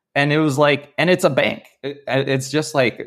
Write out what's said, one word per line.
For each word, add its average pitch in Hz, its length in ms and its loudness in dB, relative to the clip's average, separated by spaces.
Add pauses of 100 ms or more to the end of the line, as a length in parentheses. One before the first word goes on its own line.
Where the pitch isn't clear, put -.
(140)
And 143 180 2
it 151 60 2
was 151 200 0
like, 143 400 2
and 151 100 2
it's 180 140 2
a 165 80 2
bank. 135 360 -2 (180)
It, 139 240 -10
it's 131 420 -2
just 151 240 -4
like 127 320 0